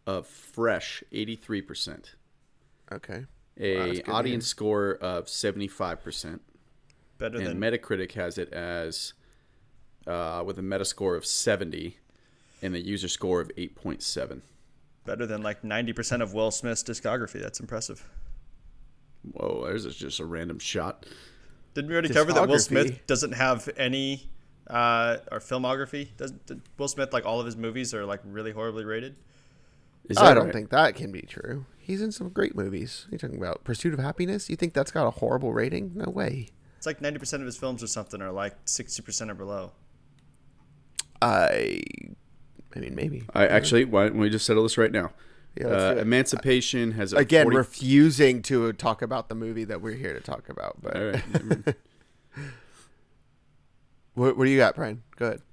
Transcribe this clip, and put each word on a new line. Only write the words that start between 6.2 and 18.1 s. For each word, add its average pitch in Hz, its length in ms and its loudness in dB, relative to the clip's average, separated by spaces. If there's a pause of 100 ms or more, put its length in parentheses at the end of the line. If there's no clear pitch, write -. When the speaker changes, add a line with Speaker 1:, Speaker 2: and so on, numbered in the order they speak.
Speaker 3:
Better 117 180 -6
Speaker 1:
And 101 100 -4
Speaker 3:
than 87 140 -4
Speaker 1:
Metacritic 110 520 -2
has 87 260 -6
it 87 160 -6
as, 85 580 -6 (920)
uh, 87 400 -4
with 95 120 -8
a 95 40 -8
Metascore 95 560 -2
of - 80 -10
seventy 87 720 -2 (640)
and 92 120 -4
a 87 60 -2
user 95 280 -4
score 90 340 0
of 82 160 -10
eight 87 180 -8
point - 260 -8
seven. - 380 -6 (640)
Speaker 3:
Better 110 220 -6
than, 107 160 -6
like, 107 200 -6
ninety 113 300 -2
percent 120 300 -2
of 98 100 -2
Will 110 180 0
Smith's 117 320 -4
discography. 113 600 -6
That's 101 180 -10
impressive. - 480 -10 (1200)